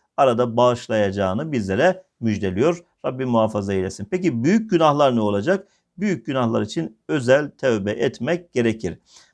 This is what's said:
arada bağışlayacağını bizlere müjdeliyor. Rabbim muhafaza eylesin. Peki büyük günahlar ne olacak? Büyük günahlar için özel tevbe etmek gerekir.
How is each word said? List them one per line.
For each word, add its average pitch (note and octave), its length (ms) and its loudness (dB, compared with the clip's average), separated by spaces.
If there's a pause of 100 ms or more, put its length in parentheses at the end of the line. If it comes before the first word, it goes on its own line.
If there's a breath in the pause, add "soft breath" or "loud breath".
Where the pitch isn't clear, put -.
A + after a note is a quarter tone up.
(160 loud breath)
arada A#2+ 400 2
bağışlayacağını A2+ 960 0
bizlere B2 520 0 (160)
müjdeliyor. A2 640 -2 (220)
Rabbim C3 220 -4
muhafaza A2 440 0
eylesin. F#2+ 380 -4
Peki D#3 340 -2
büyük A3 260 2
günahlar D3 460 4
ne A2+ 40 2
olacak? G#2+ 480 0 (280)
Büyük F3 300 -4
günahlar A#2 360 0
için D#3+ 360 -6 (100)
özel C#3+ 420 2
tevbe G#2+ 400 0
etmek C3+ 600 -4
gerekir. A2 460 -2 (360 soft breath)